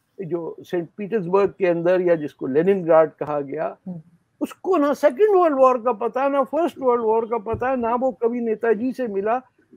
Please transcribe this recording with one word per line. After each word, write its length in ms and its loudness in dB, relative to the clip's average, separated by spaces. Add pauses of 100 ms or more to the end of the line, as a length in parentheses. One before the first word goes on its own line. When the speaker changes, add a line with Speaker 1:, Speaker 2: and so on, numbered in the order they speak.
(220)
Speaker 1:
जो 380 -8
Saint 360 -6
Petersburg 600 -2
के 80 0
अंदर, 340 2
या 140 2
जिसको 320 -6
Leningrad 640 4
कहा 300 -6
गया, 360 -8 (100)
Speaker 2:
हम्म। 160 -12 (380)
Speaker 1:
उसको 360 -4
ना 180 2
second 420 4
world 220 4
war 200 6
का 140 0
पता, 360 -2
ना 140 0
first 360 -2
world 260 0
war 220 2
का 120 -4
पता, 380 -4
ना 180 -2
वो 180 -2
कभी 280 -4
नेताजी 520 -2
से 160 -4
मिला। 340 -2 (340)